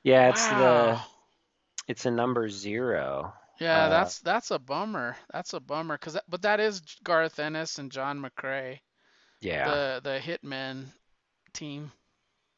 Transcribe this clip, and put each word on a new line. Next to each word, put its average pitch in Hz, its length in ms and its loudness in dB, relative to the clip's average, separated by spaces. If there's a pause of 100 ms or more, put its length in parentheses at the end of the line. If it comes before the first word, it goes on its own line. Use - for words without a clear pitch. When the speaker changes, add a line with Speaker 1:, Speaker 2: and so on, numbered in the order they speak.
Speaker 1:
Yeah, 131 260 8
it's - 180 2
the, 120 500 6
Speaker 2:
Wow. 113 80 -10 (840)
Speaker 1:
it's - 180 -6
a 123 60 2
number 120 380 0
zero. 98 840 -4 (260)
Speaker 2:
Yeah, 160 300 4
Speaker 1:
Uh, - 0 -
Speaker 2:
that's, 170 300 2
that's 208 320 -2
a 165 80 0
bummer. 139 580 -6 (120)
That's - 240 -10
a 175 60 -8
bummer. 147 380 -6
'Cause 156 160 -12
that, 175 160 -4
but 175 140 -6
that 208 180 2
is 208 180 0 (240)
Garth 160 360 2
Ennis 156 400 -6
and 135 120 -12
John 139 300 -6
McCrea. 135 580 -8 (640)
Speaker 1:
Yeah. 135 340 -2
Speaker 2:
The, 135 280 -2
the 135 160 -4
Hitmen 135 760 -10 (600)
team. 147 380 -12 (680)